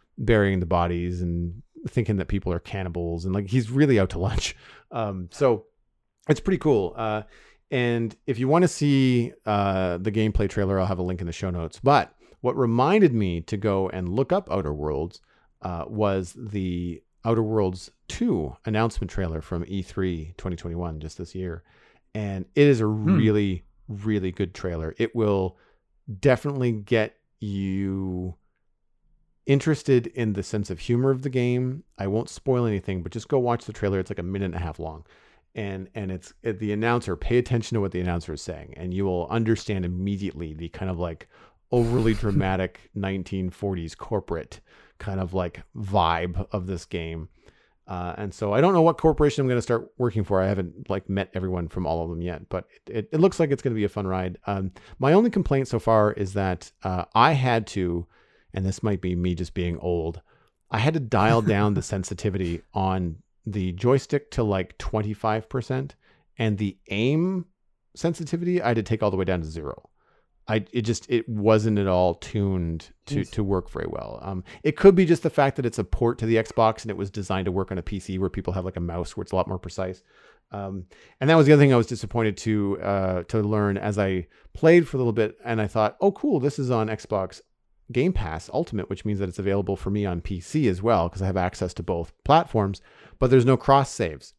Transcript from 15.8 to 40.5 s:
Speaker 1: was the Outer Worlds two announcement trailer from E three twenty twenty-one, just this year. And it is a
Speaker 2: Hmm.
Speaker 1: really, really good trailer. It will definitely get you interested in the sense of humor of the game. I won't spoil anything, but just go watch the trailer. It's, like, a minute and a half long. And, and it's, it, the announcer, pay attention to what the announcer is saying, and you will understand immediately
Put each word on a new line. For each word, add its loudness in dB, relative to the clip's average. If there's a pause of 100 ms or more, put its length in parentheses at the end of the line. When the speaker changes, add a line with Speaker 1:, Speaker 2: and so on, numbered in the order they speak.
Speaker 1:
was -2
the -4 (240)
Outer 2
Worlds -2 (160)
two -2 (100)
announcement -2
trailer -4
from -6
E -4
three -4
twenty -6
twenty-one, -8
just -12
this -12
year. -8 (520)
And -4 (100)
it 8
is 6
a 2
Speaker 2:
Hmm. 4
Speaker 1:
really, 2 (240)
really -2
good -4
trailer. -6
It -2
will 0 (640)
definitely 2
get 0 (220)
you -4 (1120)
interested 2
in -2
the -4
sense -4
of -6
humor 2
of -2
the -4
game. -2 (140)
I -4
won't -2
spoil 0
anything, -2
but -8
just -10
go 0
watch 0
the -10
trailer. 0
It's, -6
like, -8
a -8
minute -4
and -6
a -4
half -6
long. -10 (480)
And, -8
and -6
it's, -12
it, -4
the -2
announcer, 0
pay 0
attention 0
to 2
what -2
the -4
announcer -2
is -10
saying, -12
and -6
you 0
will -2
understand 0
immediately -4